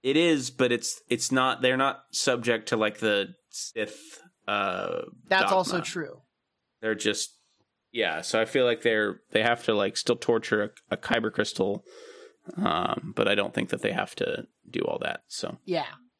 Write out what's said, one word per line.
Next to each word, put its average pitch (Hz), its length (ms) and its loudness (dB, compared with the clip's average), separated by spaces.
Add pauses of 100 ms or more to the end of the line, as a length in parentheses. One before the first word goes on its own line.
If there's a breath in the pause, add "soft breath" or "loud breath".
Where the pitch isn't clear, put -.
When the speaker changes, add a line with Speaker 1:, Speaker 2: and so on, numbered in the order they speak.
Speaker 1:
It 135 140 2
is, 156 340 2
but 127 200 2
it's, - 380 -4
it's 123 220 -2
not, 131 300 2
they're 127 160 4
not 135 240 0 (100)
subject 120 580 0
to, 117 80 2
like, 107 220 0
the 101 300 2 (200)
Sith, - 480 -8 (500)
uh, 95 540 -2 (260)
Speaker 2:
That's 190 240 4
also 185 260 2
Speaker 1:
dogma. 165 80 -4
Speaker 2:
true. - 360 -10 (600)
Speaker 1:
They're 110 120 -2
just, 104 380 -2 (600)
yeah, 87 300 -2
so - 180 0
I 113 60 4
feel 127 200 2
like 117 180 0
they're, 107 380 2 (100)
they 107 100 2
have 117 220 2
to, 113 100 2
like, 101 240 2
still - 200 2
torture 107 560 0 (180)
a, 104 40 0
a - 20 -10
kyber 113 360 -2
crystal, 104 500 0 (760 loud breath)
um, - 580 -2
but - 120 4
I 101 60 4
don't 101 200 0
think - 160 -2
that - 120 -4
they 104 120 0
have - 240 -2
to - 280 -4 (240)
do - 120 -4
all - 200 -2
that, - 260 -4
so. - 380 -10
Speaker 2:
Yeah. 170 220 -4 (320)